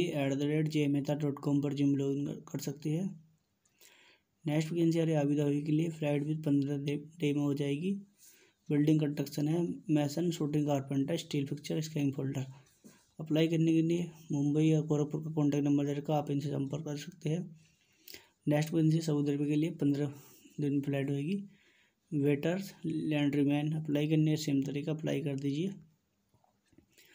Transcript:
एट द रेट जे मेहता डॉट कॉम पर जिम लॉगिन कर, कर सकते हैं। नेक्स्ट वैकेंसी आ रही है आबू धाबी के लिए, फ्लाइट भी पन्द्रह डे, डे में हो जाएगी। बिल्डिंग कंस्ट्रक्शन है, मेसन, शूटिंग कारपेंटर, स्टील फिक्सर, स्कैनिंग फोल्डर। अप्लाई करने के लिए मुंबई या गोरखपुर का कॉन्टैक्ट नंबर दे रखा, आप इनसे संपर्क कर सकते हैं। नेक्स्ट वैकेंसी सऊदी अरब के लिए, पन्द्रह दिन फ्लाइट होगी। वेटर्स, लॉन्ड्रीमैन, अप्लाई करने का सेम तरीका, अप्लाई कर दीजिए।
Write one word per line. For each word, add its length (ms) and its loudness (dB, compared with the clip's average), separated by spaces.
एट 180 0
द 100 -2
रेट 240 2
जे 200 2
मेहता 280 0
डॉट 240 -2
कॉम 220 0
पर 120 -2
जिम 220 2
लॉगिन 300 0
कर, 180 -8
कर 180 -8
सकते 280 -6
हैं। 160 -2
नेक्स्ट 260 0
वैकेंसी 280 2
आ 40 2
रही 100 2
है 80 2
आबू 140 2
धाबी 260 0
के 100 -2
लिए, 200 2
फ्लाइट 320 -2
भी 180 -2
पन्द्रह 380 0
डे, 160 -4
डे 140 0
में 80 0
हो 120 2
जाएगी। 400 -2
बिल्डिंग 300 4
कंस्ट्रक्शन 480 -2
है, 180 0
मेसन, 400 2
शूटिंग 360 0
कारपेंटर, 500 0
स्टील 300 -4
फिक्सर, 340 -4
स्कैनिंग 320 -2
फोल्डर। 320 -4
अप्लाई 280 2
करने 260 4
के 100 4
लिए 280 0
मुंबई 340 2
या 180 6
गोरखपुर 400 0
का 80 -6
कॉन्टैक्ट 340 2
नंबर 200 2
दे 80 -2
रखा, 220 -2
आप 160 -2
इनसे 180 -2
संपर्क 360 -4
कर 140 -6
सकते 300 -8
हैं। 200 -4
नेक्स्ट 260 2
वैकेंसी 300 4
सऊदी 280 0
अरब 160 0
के 80 2
लिए, 180 2
पन्द्रह 400 0
दिन 240 0
फ्लाइट 280 -2
होगी। 260 -2
वेटर्स, 600 0
लॉन्ड्रीमैन, 880 2
अप्लाई 340 0
करने 240 4
का 100 0
सेम 220 0
तरीका, 280 -4
अप्लाई 300 -2
कर 160 -4
दीजिए। 360 -4